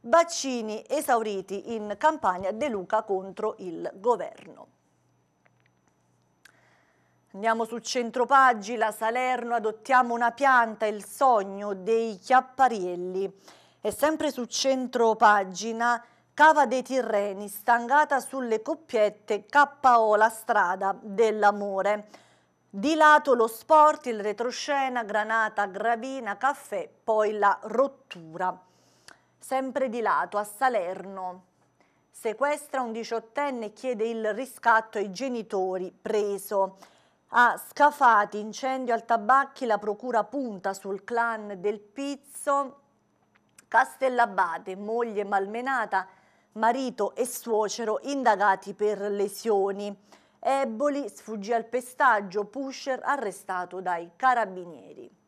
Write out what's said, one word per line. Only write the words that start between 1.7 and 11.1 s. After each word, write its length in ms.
in 220
Campania, 540
De 180
Luca 340
contro 560
il 360
governo. 720
Andiamo 320
su 120
centropagina, 1120
Salerno, 640
adottiamo 600
una 180
pianta, 540
il 180
sogno 720